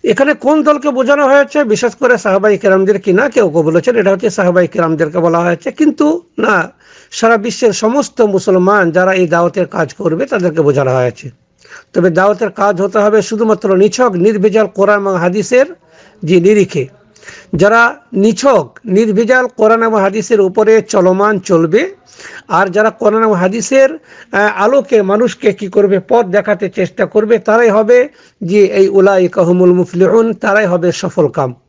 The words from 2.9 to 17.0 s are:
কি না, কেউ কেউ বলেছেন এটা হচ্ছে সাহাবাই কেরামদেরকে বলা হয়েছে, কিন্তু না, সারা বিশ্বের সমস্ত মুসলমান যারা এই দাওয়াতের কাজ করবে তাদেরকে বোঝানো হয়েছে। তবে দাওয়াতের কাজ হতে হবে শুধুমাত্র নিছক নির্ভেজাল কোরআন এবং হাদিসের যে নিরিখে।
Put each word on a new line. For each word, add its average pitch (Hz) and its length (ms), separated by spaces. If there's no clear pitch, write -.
কি 190 120
না, 233 160
কেউ 214 220
কেউ 160 120
বলেছেন 170 340
এটা 196 140
হচ্ছে 196 200
সাহাবাই 180 380
কেরামদেরকে 160 500
বলা 170 200
হয়েছে, 175 340
কিন্তু 302 500
না, 202 320
সারা 226 260
বিশ্বের 214 360
সমস্ত 233 480
মুসলমান 190 680
যারা 185 220
এই 185 160
দাওয়াতের 170 380
কাজ 156 280
করবে 185 320
তাদেরকে 175 360
বোঝানো 139 280
হয়েছে। 127 400
তবে 175 180
দাওয়াতের 190 400
কাজ 202 300
হতে 196 180
হবে 208 240
শুধুমাত্র 208 540
নিছক 214 340
নির্ভেজাল 202 560
কোরআন 202 340
এবং 196 160
হাদিসের 196 500
যে 175 180
নিরিখে। 180 460